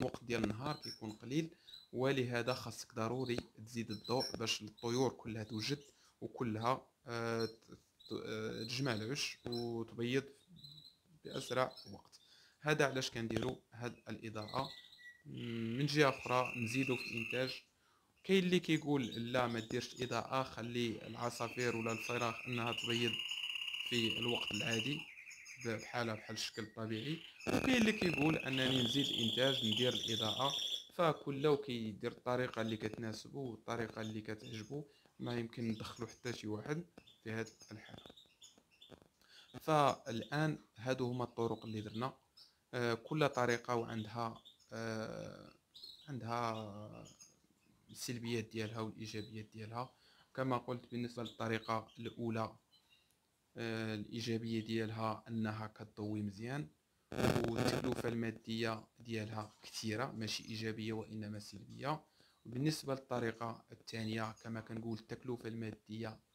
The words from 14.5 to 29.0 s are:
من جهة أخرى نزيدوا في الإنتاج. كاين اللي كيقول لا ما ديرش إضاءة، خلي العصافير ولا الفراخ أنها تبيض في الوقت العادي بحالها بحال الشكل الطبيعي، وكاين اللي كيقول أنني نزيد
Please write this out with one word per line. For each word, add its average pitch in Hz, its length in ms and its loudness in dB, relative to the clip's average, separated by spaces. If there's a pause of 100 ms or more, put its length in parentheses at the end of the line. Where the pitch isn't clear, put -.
من 120 600 -2
جهة 143 220 8
أخرى 123 480 2
نزيدوا 123 400 2
في - 60 -4
الإنتاج. 120 600 -2 (600)
كاين 190 200 6
اللي 180 160 6
كيقول 147 460 4
لا 120 400 2
ما 117 140 2
ديرش 120 420 -2
إضاءة، 123 400 2
خلي 120 640 0
العصافير 117 720 0
ولا 113 160 2
الفراخ 117 420 0 (120)
أنها 120 260 0
تبيض 117 400 2 (760)
في 113 300 2
الوقت 117 340 0
العادي 117 480 0 (680)
بحالها 113 480 0
بحال 107 220 -8
الشكل - 260 -4
الطبيعي، 113 560 -4 (280)
وكاين - 300 6
اللي 220 160 8
كيقول 160 440 4
أنني 131 460 4
نزيد 127 240 4